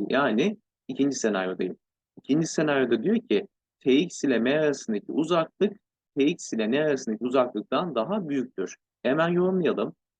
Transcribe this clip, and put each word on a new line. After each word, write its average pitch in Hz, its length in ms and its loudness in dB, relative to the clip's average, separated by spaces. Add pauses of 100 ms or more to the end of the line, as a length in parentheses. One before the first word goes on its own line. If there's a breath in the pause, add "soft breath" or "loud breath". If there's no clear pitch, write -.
yani 135 480 0 (320)
ikinci 135 280 0
senaryodayım. 92 600 -2 (400)
İkinci 156 300 0
senaryoda 135 560 0
diyor 202 140 2
ki 107 300 0 (340)
T 131 120 2
X 170 320 2
ile 127 140 2
M 127 200 2
arasındaki 139 540 -2
uzaklık 165 640 0 (400)
T 139 80 2
X - 280 -2
ile 110 180 -2
N 143 140 2
arasındaki 131 400 -2
uzaklıktan 131 720 -2
daha 165 340 -2
büyüktür. 127 480 -6 (260)
Hemen 160 260 0
yorumlayalım. 175 680 0 (260)